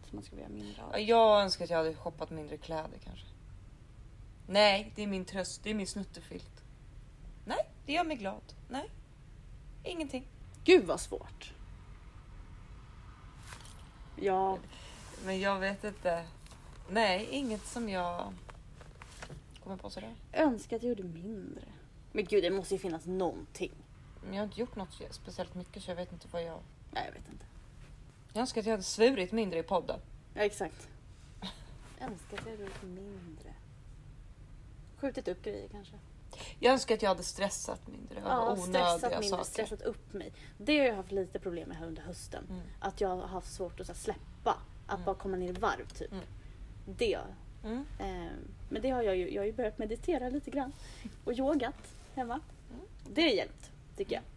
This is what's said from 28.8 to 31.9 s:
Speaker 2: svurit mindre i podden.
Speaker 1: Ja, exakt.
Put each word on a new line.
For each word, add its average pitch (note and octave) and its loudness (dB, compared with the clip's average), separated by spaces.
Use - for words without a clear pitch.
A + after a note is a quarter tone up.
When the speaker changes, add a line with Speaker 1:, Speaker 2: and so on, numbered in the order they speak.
Speaker 2:
svurit G#3+ 8
mindre G3 2
i E3 0
podden. E3+ 2
Speaker 1:
Ja, - 2
exakt. G3+ 2